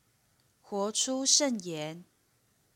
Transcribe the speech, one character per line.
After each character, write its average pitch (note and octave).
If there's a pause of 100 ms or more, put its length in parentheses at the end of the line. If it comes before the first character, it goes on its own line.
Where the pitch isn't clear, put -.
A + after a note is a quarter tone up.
(600)
活 G3+
出 C4
圣 C4
言。 E3 (720)